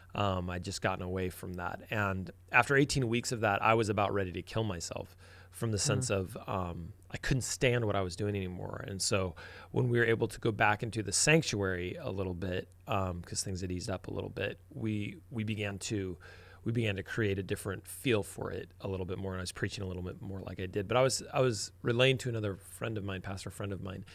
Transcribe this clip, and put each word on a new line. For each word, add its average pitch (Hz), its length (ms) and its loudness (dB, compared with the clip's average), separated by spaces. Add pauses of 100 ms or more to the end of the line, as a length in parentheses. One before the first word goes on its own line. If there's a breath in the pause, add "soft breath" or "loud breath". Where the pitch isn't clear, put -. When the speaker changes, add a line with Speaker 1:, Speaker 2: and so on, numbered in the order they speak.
(140 loud breath)
Speaker 1:
Um, 92 360 0
I'd 90 140 -4
just 95 180 -6
gotten 95 200 0
away 92 280 -2
from 90 240 -10
that. 90 260 -6 (100)
And 95 400 0 (220)
after 127 240 6
eighteen 139 320 4
weeks 117 240 0
of 110 80 -4
that, 104 220 4
I 110 120 8
was 113 140 4
about 104 240 2
ready 98 200 0
to 90 100 -4
kill - 220 -2
myself - 520 -6 (340 loud breath)
from 113 200 -2
the 107 80 0
sense 110 300 2
Speaker 2:
Mm. 107 80 4
Speaker 1:
of, 98 200 -2 (120)
um, 87 440 -4 (200)
I - 40 -8
couldn't 131 260 0
stand 120 420 2
what 104 100 2
I 98 60 2
was 90 160 -2
doing 104 180 0
anymore. 95 540 -6
And 98 120 -6
so 95 360 2 (340 loud breath)
when 123 180 2
we 120 100 4
were 120 60 8
able 113 220 4
to - 140 -6
go 113 100 2
back 107 320 4
into 113 180 -4
the 104 120 -4
sanctuary 98 880 4
a 131 100 -6
little 95 240 -2
bit, 90 340 -4 (200)
um, 92 340 0
'cause - 220 -4
things 92 160 -4
had 92 100 -4
eased 90 180 -4
up 92 200 -4
a - 40 -8
little 98 180 -4
bit, 104 280 -4 (140)
we, 107 460 -2 (120)
we 113 140 -2
began 104 340 -2
to, 95 400 -2 (460 loud breath)
we 117 80 0
began 110 240 2
to 92 80 -4
create 101 340 2
a 98 60 -2
different 98 420 -4
feel 110 380 2
for - 260 -8
it 90 180 -8 (120)
a 104 80 -6
little 92 180 -2
bit 92 100 -4
more. 95 140 -4
And 92 100 -4
I - 40 -4
was - 80 -6
preaching - 320 -4
a - 20 -4
little 90 160 -6
bit - 180 -8
more 95 200 -8
like 92 180 -10
I 95 80 -4
did, 95 220 -2
but 113 80 4
I 127 60 8
was, 131 200 4 (100)
I 143 80 2
was 127 300 2 (120)
relaying 123 360 6
to - 100 -4
another 107 280 0
friend 113 420 -6
of 95 60 -6
mine, 95 180 -4
pastor 95 280 -8
friend 101 220 -6
of 90 80 -6
mine, 98 240 -8 (100)